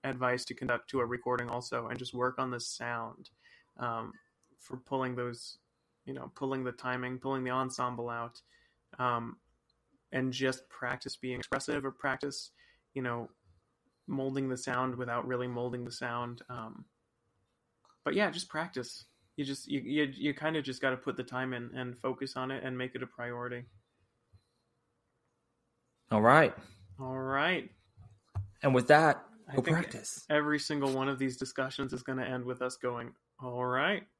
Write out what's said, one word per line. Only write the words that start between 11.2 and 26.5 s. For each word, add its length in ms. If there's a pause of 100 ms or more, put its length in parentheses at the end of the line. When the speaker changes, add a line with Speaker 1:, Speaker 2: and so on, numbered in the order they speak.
Speaker 1:
expressive, 460
or 60
practice, 600 (420)
you 80
know, 280 (760)
molding 440
the 80
sound 380
without 300
really 220
molding 380
the 60
sound. 580
Um, 360 (1200)
but 80
yeah, 160
just 160
practice. 560 (320)
You 80
just, 240
you, 140
you, 340
you 180
kinda 280
just 200
gotta 140
put 220
the 80
time 260
in 240
and 220
focus 400
on 140
it 120
and 140
make 180
it 80
a 20
priority. 600 (2500)
Speaker 2:
All 120
right. 320 (480)